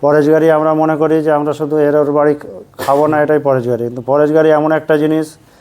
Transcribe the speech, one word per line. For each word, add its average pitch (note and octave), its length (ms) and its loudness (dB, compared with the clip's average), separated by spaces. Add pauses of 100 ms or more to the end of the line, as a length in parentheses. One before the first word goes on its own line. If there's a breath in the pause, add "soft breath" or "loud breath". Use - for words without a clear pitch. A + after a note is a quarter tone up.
পরেজগারি D3+ 500 2
আমরা D#3 220 2
মনে D#3 220 0
করি D#3 260 0
যে D#3 100 0
আমরা D3 220 -2
শুধু D3+ 240 -4
এর D3 180 2
ওর D3 160 0
বাড়ি D3 240 2 (420)
খাবো C#3+ 300 0
না, D3+ 140 0
এটাই D3+ 180 0
পরেজগারি। B2 440 -2
কিন্তু A#2+ 180 -8
পরেজগারি D3+ 480 2
এমন D#3 220 2
একটা D#3 260 0
জিনিস, D#3 400 -2 (240 soft breath)